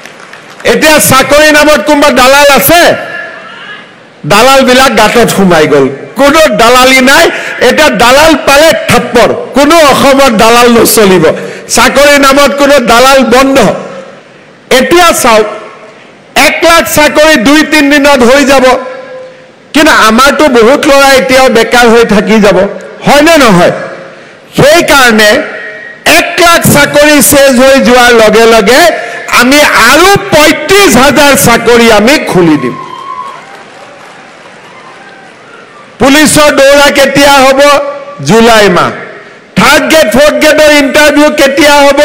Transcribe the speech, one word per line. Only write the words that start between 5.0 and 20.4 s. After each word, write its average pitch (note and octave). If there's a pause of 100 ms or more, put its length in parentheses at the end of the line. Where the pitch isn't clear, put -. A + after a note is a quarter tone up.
সোমাই F3
গ'ল, C#3 (300)
কোনো C#4+ (160)
দালালি B3+
নাই। C#4+ (360)
এতিয়া C#4
দালাল C4
পালে C#4+ (180)
থাপ্পৰ, A#3 (240)
কোনো D4
অসমত C4+
দালাল A#3
নচলিব। G3 (420)
চাকৰি C4+
নামত C#4
কোনো C#4
দালাল B3
বন্ধ। C4 (1160)
এতিয়া E4+
চাওক, A3 (880)
এক C#4
লাখ E4 (120)
চাকৰি D4+
দুই C#4+
তিন D4
দিনত C#4+
হৈ C4+
যাব, C4 (1080)
কিন্তু D4+
আমাৰতো A#3